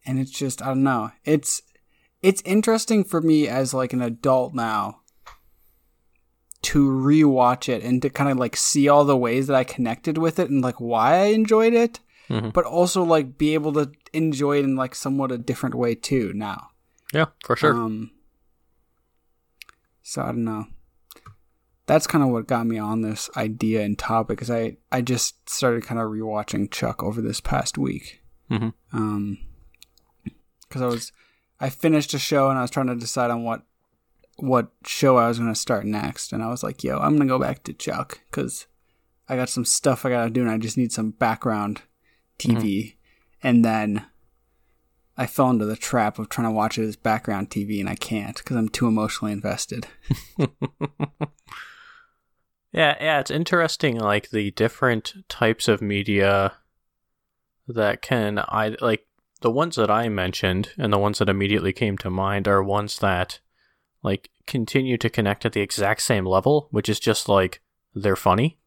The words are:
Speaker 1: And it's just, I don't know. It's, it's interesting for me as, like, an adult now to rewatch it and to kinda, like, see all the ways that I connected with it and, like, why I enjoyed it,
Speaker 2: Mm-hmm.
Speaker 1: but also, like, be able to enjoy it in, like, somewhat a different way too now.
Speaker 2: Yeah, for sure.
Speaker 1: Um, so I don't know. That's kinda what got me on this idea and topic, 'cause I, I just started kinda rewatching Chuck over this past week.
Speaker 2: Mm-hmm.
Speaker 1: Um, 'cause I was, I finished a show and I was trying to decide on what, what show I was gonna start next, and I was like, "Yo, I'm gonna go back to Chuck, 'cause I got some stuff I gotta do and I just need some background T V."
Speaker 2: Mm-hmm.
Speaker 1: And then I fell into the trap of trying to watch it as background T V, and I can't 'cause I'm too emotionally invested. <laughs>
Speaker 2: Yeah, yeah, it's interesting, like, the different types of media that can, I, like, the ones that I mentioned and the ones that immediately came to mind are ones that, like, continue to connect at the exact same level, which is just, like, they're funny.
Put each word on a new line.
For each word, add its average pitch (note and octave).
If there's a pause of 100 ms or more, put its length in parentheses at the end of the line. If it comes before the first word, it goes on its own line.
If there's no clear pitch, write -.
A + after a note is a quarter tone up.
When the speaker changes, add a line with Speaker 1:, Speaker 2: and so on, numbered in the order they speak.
Speaker 1:
And C3
it's C3
just, -
I B2
don't C3+
know. A#2 (140)
It's, D3 (640)
it's F#3+
interesting G#3+
for E3
me D#3
as, B2+
like, C3
an B2+
adult B2
now A2 (1600)
to C#3+
rewatch C3
it A#2
and B2
to C#3
kinda, C#3
like, B2
see C#3+
all D3
the C#3+
ways B2
that C#3
I B2+
connected B2+
with D#3+
it F3+
and, C3+
like, B2
why A#2
I G3
enjoyed A3
it, A#3 (280)
Speaker 2:
Mm-hmm. A2+
Speaker 1:
but -
also, F3
like, D#3
be D3+
able D#3
to D3 (200)
enjoy D3
it C#3
in, C3+
like, C3
somewhat C3+
a B2
different B2
way A#2+
too A#2
now. G2+ (420)
Speaker 2:
Yeah, D#3 (180)
for A#2+
sure. D3+
Speaker 1:
Um, A2+ (1900)
so -
I B2+
don't A#2+
know. A2 (1200)
That's D3+
kinda D3
what A#2
got A#2
me A2+
on A2
this G#2+
idea A2
and G#2
topic, A2+
'cause A#2+
I, A#2 (120)
I B2+
just -
started A#2
kinda A#2
rewatching G#2+
Chuck -
over A2
this -
past -
week. - (280)
Speaker 2:
Mm-hmm. A2+ (220)
Speaker 1:
Um, G#2 (1300)
'cause C3
I B2+
was, A#2 (480)
I C3+
finished D3+
a D3
show C3+
and C3
I B2+
was A#2+
trying C3+
to B2
decide A#2+
on A#2
what, A2+ (760)
what B2+ (120)
show C3
I A#2
was A#2
gonna A#2
start G#2
next, -
and -
I A2+
was B2
like, -
"Yo, C3
I'm C#3+
gonna C#3+
go C3
back C3+
to -
Chuck, - (140)
'cause - (600)
I C3
got B2+
some B2
stuff -
I C3
gotta A#2
do B2
and A#2
I A2
just A2+
need A#2+
some A2
background G#2+ (540)
T -
V." A#2 (240)
Speaker 2:
Mm-hmm. -
Speaker 1:
And A#2+
then G#2+ (1120)
I B2+
fell C3
into A2
the G#2+
trap G#2+
of G#2+
trying A#2
to A2+
watch G#2+
it A2
as G#2+
background A2
T G#2
V, G#2
and G2
I -
can't G#2+
'cause C3
I'm A2
too A#2+
emotionally G#2+
invested. G#2 (500)
<laughs> D#3 (2250)
Speaker 2:
Yeah, D3+
yeah, D3+
it's -
interesting, D#3+
like, G#2
the G#2
different A2+ (160)
types -
of G#2+
media G2 (1120)
that A2
can, G#2
I, G#2+
like, A2+ (340)
the A#2
ones D#3
that G#2+
I A2+
mentioned F#2
and G#2
the G2+
ones G#2
that G#2
immediately G2
came G#2
to F#2+
mind G2
are G2
ones G2+
that, F#2 (640)
like, - (160)
continue B2+
to A#2
connect G#2
at A2
the G#2
exact G2+
same G2+
level, C3
which G#2
is G#2
just, -
like, F#2+ (320)
they're G2
funny. G#2